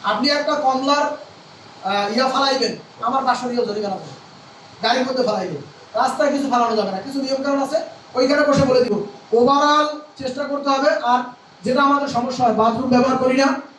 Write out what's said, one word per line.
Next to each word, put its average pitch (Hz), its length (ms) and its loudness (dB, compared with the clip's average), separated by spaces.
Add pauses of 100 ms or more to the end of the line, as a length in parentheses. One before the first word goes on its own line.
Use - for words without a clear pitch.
আপনি 214 260 0
একটা 294 240 0
কমলার, 262 640 0 (640)
আহ, 202 340 -2
ইয়া 262 120 2
ফেলাইবেন, 269 460 0 (260)
আমার 262 240 -2
পাঁচশো 247 240 -2
রিয়াল 233 160 -2
জরিমানা 202 300 -6
করবে, - 920 -12
গাড়ির 247 200 2
মধ্যে 254 160 -2
ফেলাইলে। 185 340 -4 (360)
রাস্তায় 262 380 0
কিছু 277 180 -2
ফেলানো 240 260 2
যাবে 196 160 0
না, 185 60 -6
কিছু 269 240 -6
নিয়ম 269 220 -2
কানুন 277 200 0
আছে, 311 160 -2 (340)
ওইখানে 285 300 2
বসে 277 220 4
বলে 254 180 4
দিব। - 220 -2 (280)
Overall 294 520 4 (320)
চেষ্টা 269 260 -6
করতে 277 260 -4
হবে। 269 200 2 (140)
আর 247 200 2 (400)
যেটা 254 200 2
আমাদের 285 240 2
সমস্যা 247 380 -2
হয়, 220 80 4
বাথরুম 233 360 0
ব্যবহার 247 280 2
করি 254 200 2
না। 269 240 2 (180)